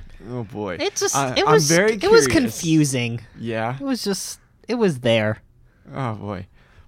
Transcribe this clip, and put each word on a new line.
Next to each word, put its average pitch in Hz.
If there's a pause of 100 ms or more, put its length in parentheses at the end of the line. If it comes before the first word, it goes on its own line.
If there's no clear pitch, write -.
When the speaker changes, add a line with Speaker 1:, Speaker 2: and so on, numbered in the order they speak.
(300)
Speaker 1:
Oh, 123
boy. 101
Speaker 2:
It 392
just, -
Speaker 1:
I, 135
Speaker 2:
it 392
Speaker 1:
I'm -
Speaker 2:
was, 160
Speaker 1:
very 202
Speaker 2:
it 208
was 427
Speaker 1:
curious. -
Speaker 2:
confusing. 147 (180)
Speaker 1:
Yeah? 113
Speaker 2:
It 277
was 269
just, - (280)
it 240
was 185
there. 110 (520)
Speaker 1:
Oh, 135
boy. 101 (420)